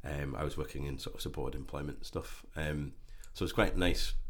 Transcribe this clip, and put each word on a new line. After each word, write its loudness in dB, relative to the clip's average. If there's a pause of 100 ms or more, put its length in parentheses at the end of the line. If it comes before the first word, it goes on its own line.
um, -2
I 0
was 0
working -2
in -2
sort -6
of -6
supported -2
employment -4
stuff. -6 (100)
Um, 0 (400)
so 0
it's 0
quite 6
nice 6 (160)